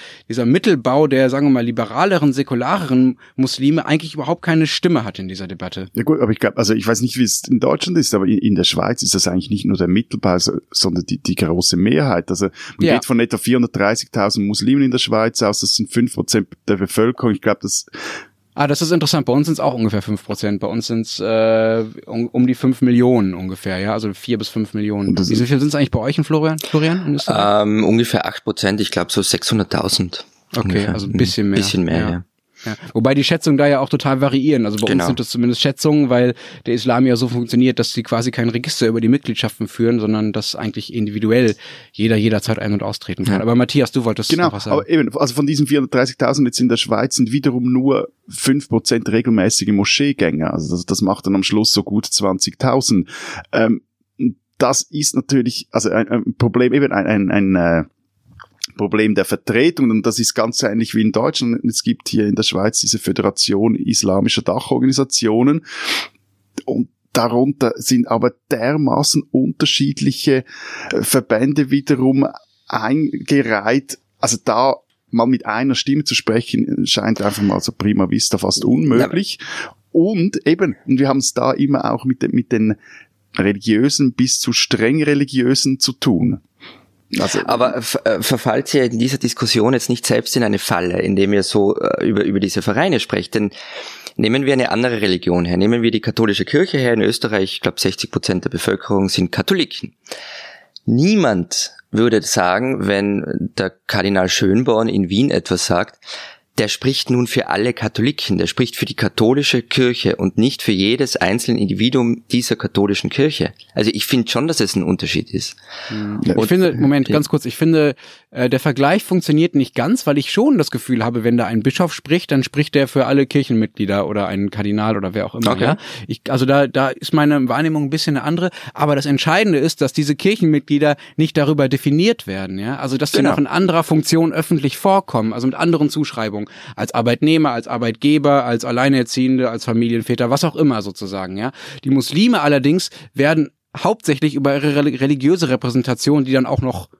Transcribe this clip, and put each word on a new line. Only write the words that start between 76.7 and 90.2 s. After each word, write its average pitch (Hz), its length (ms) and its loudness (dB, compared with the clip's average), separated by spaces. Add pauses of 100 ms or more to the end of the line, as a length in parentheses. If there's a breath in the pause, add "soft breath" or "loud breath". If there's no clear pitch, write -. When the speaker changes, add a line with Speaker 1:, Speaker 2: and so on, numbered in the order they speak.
Speaker 2:
scheint 104 360 -2
einfach 101 200 -2
mal 98 180 2
so 101 140 -4
prima 98 360 0
vista - 280 0
fast 98 260 -2
unmöglich. 135 800 2
Speaker 3:
Ja. - 340 -12 (160)
Speaker 2:
Und 180 560 0
eben, 160 380 2
und 131 140 2
wir 139 100 4
haben 135 100 2
es - 140 -2
da - 180 0
immer 139 400 0
auch 120 140 -4
mit 127 160 -2
den, 120 100 0
mit - 220 -2
den 110 220 2 (600 loud breath)
religiösen 110 800 2
bis - 260 0
zu - 140 -2
streng 127 500 0
religiösen 135 760 0
zu - 120 0
tun. 98 480 0 (800 loud breath)
Also 98 280 -2
Speaker 3:
Aber 120 320 0
f-, 117 280 -4
äh, 107 160 0
verfallt 123 520 0
ihr 139 100 4
in 117 160 0
dieser 131 180 0
Diskussion 117 560 0
jetzt 123 160 0
nicht 120 160 -2
selbst 117 320 0